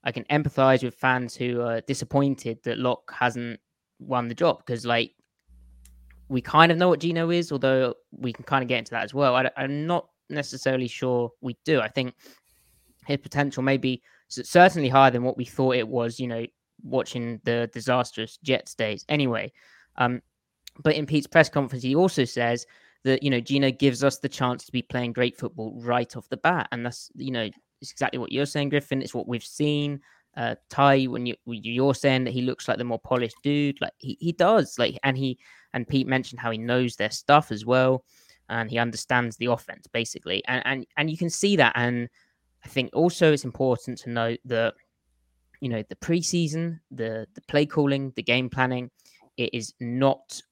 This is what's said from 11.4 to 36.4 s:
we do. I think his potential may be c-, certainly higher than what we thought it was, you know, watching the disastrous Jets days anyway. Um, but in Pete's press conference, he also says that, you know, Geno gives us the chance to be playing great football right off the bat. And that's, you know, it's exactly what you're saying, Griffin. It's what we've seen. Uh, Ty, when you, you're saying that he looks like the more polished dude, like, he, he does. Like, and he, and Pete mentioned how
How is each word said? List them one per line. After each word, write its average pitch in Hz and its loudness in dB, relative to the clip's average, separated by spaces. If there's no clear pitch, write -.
we 123 -8
do. 151 2
I 110 -2
think 127 -6
his 143 -2
potential 143 -2
may 135 2
be 127 -2
c-, - -12
certainly 170 6
higher 135 8
than 120 0
what 127 -2
we 123 -6
thought 131 0
it 113 0
was, 117 -4
you 127 -6
know, 117 -6
watching 120 -4
the 117 0
disastrous 120 -2
Jets - -2
days 107 -4
anyway. 127 -2
Um, 123 0
but 156 4
in 147 -2
Pete's 147 0
press 160 6
conference, 131 -4
he 131 0
also 170 2
says 120 -2
that, 131 2
you 143 0
know, 127 2
Geno 135 0
gives 123 2
us 135 2
the - -6
chance 123 -4
to - -20
be 123 -2
playing 123 -6
great 123 -2
football 110 -10
right 120 -2
off 110 -16
the - -6
bat. 165 0
And 120 -6
that's, - -10
you 131 -8
know, 113 -4
it's - -18
exactly 131 -4
what 113 -6
you're 139 0
saying, 143 -4
Griffin. 139 -2
It's - -10
what 117 -6
we've 120 -4
seen. 147 -2
Uh, 117 -4
Ty, 139 4
when 120 -6
you, 120 -6
you're 120 0
saying 131 2
that 120 -6
he 127 -2
looks 127 -4
like 104 0
the 117 -4
more 117 -4
polished 123 -2
dude, 143 0
like, - -2
he, - -10
he 165 -2
does. 180 4
Like, 120 0
and 135 2
he, 131 -4
and 123 -4
Pete 135 0
mentioned 127 -2
how 117 -4